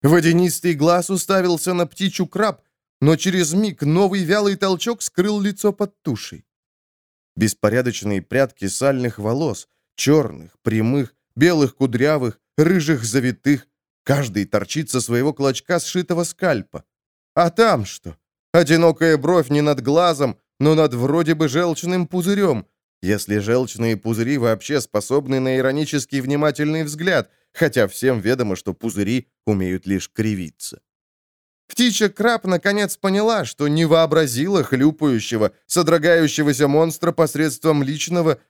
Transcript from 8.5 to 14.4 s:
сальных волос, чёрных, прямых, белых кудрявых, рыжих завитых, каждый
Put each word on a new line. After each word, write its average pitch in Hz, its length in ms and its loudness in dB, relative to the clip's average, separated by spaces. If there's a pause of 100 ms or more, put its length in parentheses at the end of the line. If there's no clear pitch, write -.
сальных 123 520 -2
волос, 120 480 -4 (280)
чёрных, 113 680 0
прямых, 113 520 -2 (220)
белых 151 400 2
кудрявых, 131 640 -2 (180)
рыжих 156 460 2
завитых, 127 640 -2 (360)
каждый 117 420 -2